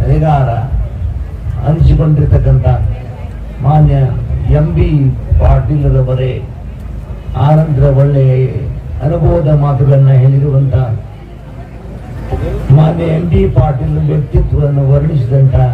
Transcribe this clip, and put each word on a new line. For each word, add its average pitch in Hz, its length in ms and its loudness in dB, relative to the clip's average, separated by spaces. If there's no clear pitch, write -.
ಎಲೆಗಾರ 143 460 0
ಅನಿಸಿಕೊಂಡಿರ್ತಕ್ಕಂಥ 143 1000 2
ಮಾನ್ಯ 147 320 4
ಎಂ 156 220 0
ಬಿ 151 400 2
ಪಾಟೀಲರವರೇ, 131 1000 0
ಆನಂತರ 147 460 2
ಒಳ್ಳೆ 135 640 2
ಅನುಭವದ 151 560 2
ಮಾತುಗಳನ್ನ 139 500 2
ಹೇಳಿರುವಂತ 135 680 2
ಮಾನ್ಯ 160 320 4
ಎಂ 165 260 -2
ಬಿ 190 180 2
ಪಾಟೀಲ್ 151 500 0
ವ್ಯಕ್ತಿತ್ವವನ್ನು 143 960 0
ವರ್ಣಿಸಿದಂತ 135 640 2